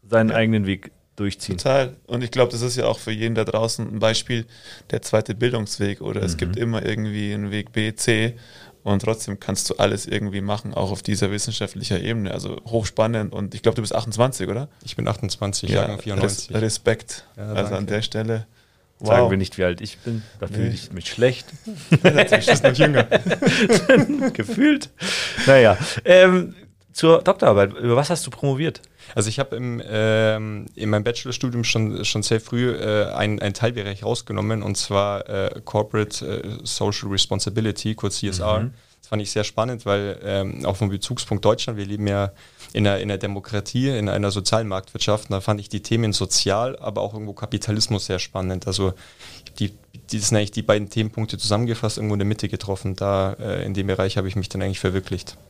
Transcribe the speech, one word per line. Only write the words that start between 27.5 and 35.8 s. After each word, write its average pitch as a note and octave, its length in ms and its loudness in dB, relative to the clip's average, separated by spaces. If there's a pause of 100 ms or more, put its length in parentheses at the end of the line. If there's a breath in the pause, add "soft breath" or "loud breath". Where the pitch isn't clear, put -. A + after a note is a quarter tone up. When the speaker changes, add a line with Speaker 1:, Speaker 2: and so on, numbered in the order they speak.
Speaker 1:
Über A#2+ 220 4
was C#3+ 140 6
hast - 160 -2
du C3 40 -10
promoviert? C#3+ 520 -2 (320 loud breath)
Speaker 3:
Also G#2+ 140 0
ich A2 100 -4
hab C#3 140 -2
im, A#2+ 360 -6
ähm, G#2+ 840 0
in G#2+ 160 -4
meinem G#2 140 2
Bachelorstudium A#2+ 600 -4
schon, G#2+ 400 0
schon - 180 -2
sehr A2 180 2
früh, B2 300 -2
äh, G#2+ 420 0
einen, G#2 280 0
einen G2+ 140 -2
Teilbereich G2+ 500 -4
rausgenommen, G#2 580 -4
und G2+ 140 -4
zwar, G2+ 520 -2
äh, G2 360 -4
Corporate, G#2+ 600 -2